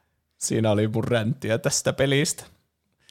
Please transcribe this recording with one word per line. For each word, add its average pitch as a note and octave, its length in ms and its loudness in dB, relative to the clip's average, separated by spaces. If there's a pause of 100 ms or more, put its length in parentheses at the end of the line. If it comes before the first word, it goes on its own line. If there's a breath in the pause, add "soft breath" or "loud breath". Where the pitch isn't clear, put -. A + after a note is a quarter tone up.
(380 loud breath)
Siinä A2 320 0
oli G#2 180 4
mun A2 160 -2
ränttiä A2+ 540 0
tästä - 340 -2
pelistä. C#3 520 0 (680)